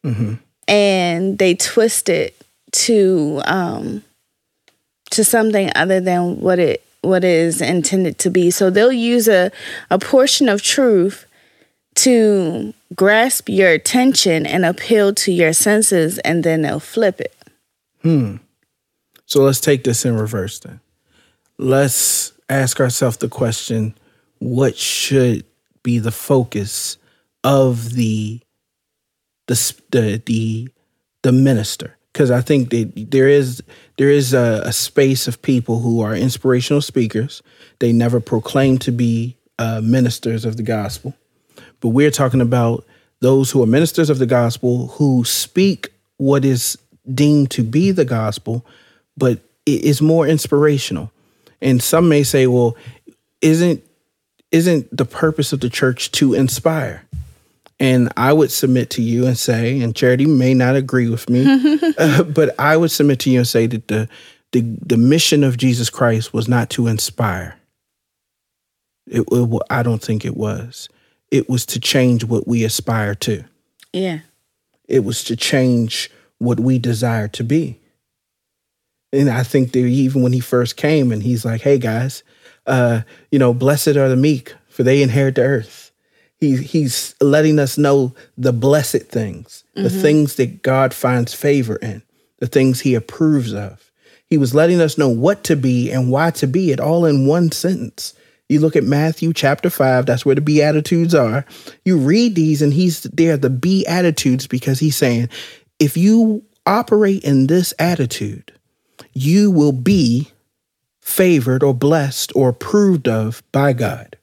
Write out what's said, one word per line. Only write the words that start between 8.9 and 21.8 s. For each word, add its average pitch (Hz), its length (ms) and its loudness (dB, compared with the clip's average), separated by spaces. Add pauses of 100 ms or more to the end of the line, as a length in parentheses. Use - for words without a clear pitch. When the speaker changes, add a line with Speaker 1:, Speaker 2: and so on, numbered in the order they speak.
Speaker 2:
use 233 360 0
a, 190 240 2 (400)
a - 80 2
portion 269 500 2
of 202 140 0
truth 202 640 0 (680)
to 208 760 2 (220)
grasp 220 520 2
your 190 220 2
attention 175 760 0
and 180 180 -2
appeal 202 480 0
to - 180 -2
your 170 220 2
senses, 202 680 0
and 160 240 -2
then 160 200 0
they'll 151 160 -4
flip - 420 -2
it. - 140 -10 (680)
Speaker 1:
Hmm. 135 360 0 (880)
So 139 160 2
let's 135 160 2
take 135 240 0
this 120 200 -2
in 117 140 0
reverse 107 400 -6
then. - 220 -20 (760)
Let's - 760 -2 (160)